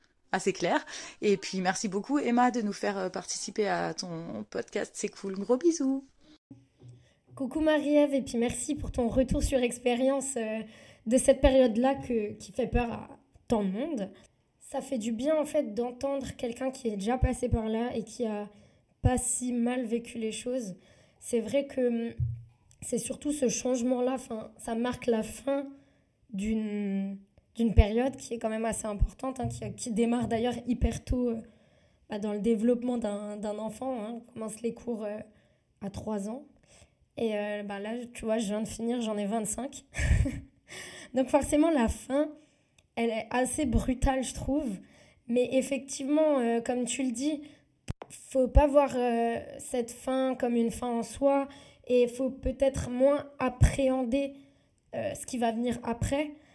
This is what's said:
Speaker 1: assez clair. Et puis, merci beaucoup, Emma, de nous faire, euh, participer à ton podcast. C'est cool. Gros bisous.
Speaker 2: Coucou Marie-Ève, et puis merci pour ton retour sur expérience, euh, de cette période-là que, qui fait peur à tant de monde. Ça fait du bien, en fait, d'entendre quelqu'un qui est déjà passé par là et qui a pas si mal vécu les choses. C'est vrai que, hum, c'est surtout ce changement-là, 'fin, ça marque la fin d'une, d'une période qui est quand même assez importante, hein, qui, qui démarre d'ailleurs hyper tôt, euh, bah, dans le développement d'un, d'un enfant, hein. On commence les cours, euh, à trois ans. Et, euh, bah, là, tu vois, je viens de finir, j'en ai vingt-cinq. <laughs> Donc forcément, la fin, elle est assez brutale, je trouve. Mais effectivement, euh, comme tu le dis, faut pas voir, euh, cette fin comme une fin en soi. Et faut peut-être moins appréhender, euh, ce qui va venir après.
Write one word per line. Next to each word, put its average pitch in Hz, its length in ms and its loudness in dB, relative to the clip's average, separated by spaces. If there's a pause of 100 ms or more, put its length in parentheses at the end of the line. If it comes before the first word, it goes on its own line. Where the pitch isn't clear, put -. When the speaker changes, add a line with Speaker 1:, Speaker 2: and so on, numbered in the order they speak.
(340)
Speaker 1:
assez 185 200 0
clair. 190 300 2 (360)
Et 202 160 4
puis, 190 240 -6
merci 185 280 0
beaucoup, 208 300 -2
Emma, 247 320 4
de 247 120 -2
nous 202 100 -2
faire, 202 240 -2
euh, 185 140 -2
participer 196 580 -4
à 170 240 0
ton 170 560 -8
podcast. - 460 -4
C'est - 140 -6
cool. 196 260 -8
Gros 202 240 0
bisous. 269 480 2 (1300)
Speaker 2:
Coucou 269 260 -4
Marie-Ève, 294 540 4
et 262 80 2
puis - 160 -4
merci 240 360 -2
pour - 180 -6
ton 240 160 0
retour 262 340 2
sur 269 160 2
expérience, 247 800 0
euh, 220 240 -4 (460)
de 247 120 4
cette 269 220 6
période-là 262 560 6
que, 220 360 -2
qui - 200 -14
fait 233 140 -2
peur 233 260 0
à - 160 -10 (400)
tant 214 140 2
de 190 80 0
monde. 220 400 -4 (500)
Ça - 200 -8
fait 262 180 -4
du 220 140 -2
bien, 285 260 0
en 294 60 0
fait, 269 300 0
d'entendre 247 640 -4
quelqu'un 254 340 -4
qui 254 180 -6
est 208 80 -2
déjà 220 220 0
passé 247 300 2
par 220 200 0
là 233 260 -2
et 226 80 -4
qui - 240 -6
a 208 220 -6 (540)
pas 247 160 4
si 247 340 -2
mal 247 320 0
vécu 233 340 -4
les 220 140 -4
choses. 247 440 -6 (440)
C'est 233 200 0
vrai 269 260 0
que, 240 420 0
hum, 226 60 -10 (680)
c'est - 180 -2
surtout - 340 -4
ce 262 160 2
changement-là, 247 680 0
'fin, 220 380 -10
ça - 180 -6
marque 247 320 -2
la 226 160 4
fin 277 440 -2 (640)
d'une, 202 880 -2 (360)
d'une 226 200 2
période 233 420 6
qui - 180 -10
est 226 40 -8
quand 226 100 -4
même 220 160 -2
assez 220 220 -2
importante, 214 540 -4
hein, 233 80 -4
qui, 220 260 -10
qui - 160 -10
démarre 233 380 0
d'ailleurs 233 260 -2 (120)
hyper 233 380 -2
tôt, 247 260 0
euh, 226 120 -6 (680)
bah, 214 80 -6
dans 208 140 -4
le 208 80 -4
développement 240 580 2
d'un, 208 380 -6
d'un 208 220 -6
enfant, 220 440 -6
hein. 226 140 -8
On - 160 -16
commence 220 300 -10
les 233 120 -2
cours, 226 300 -8
euh, 208 140 -6 (640)
à 196 100 -6
trois 208 380 -6
ans. 269 160 -10 (720)
Et, 220 180 -2
euh, 208 260 -4
bah, 202 160 -8
là, 208 140 -6 (220)
tu - 100 -12
vois, 220 140 2
je 220 80 -2
viens 208 160 -2
de 214 60 -4
finir, 233 340 -2
j'en 214 160 -2
ai 208 80 -2
vingt-cinq. 226 640 -4
<laughs> - 1200 -2
Donc 254 140 2
forcément, 302 420 6
la 247 180 4
fin, 294 420 -2 (640)
elle 233 140 0
est 220 200 -4
assez 254 360 0
brutale, 254 580 2
je - 80 -6
trouve. 262 460 -2 (500)
Mais 240 240 2
effectivement, 277 840 2
euh, 233 240 2
comme 247 240 -2
tu 269 160 -4
le 254 100 0
dis, 285 300 -2 (640)
faut - 400 0
pas 277 180 10
voir, 277 300 6
euh, 233 400 2 (220)
cette 233 320 -4
fin 262 460 -2
comme 240 200 0
une 233 140 2
fin - 180 -6
en 233 140 -2
soi. 277 460 2 (380)
Et 247 220 6
faut 254 220 -2
peut-être 269 580 0
moins 262 380 4 (120)
appréhender, 262 920 2 (640)
euh, 110 200 -4
ce - 120 -10
qui 262 100 -8
va 226 160 0
venir 240 300 -2
après. 277 480 -2 (240)